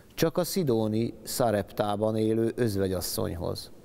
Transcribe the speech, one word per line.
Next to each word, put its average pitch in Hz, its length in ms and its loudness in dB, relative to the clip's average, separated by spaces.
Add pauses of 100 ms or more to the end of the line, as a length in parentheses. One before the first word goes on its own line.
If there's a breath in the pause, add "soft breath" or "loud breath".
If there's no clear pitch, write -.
(140 loud breath)
csak - 240 2
a 180 60 2
szidóni 113 680 0 (100)
Szareptában 107 920 0
élő 110 380 2
özvegyasszonyhoz. 95 1160 -2 (140)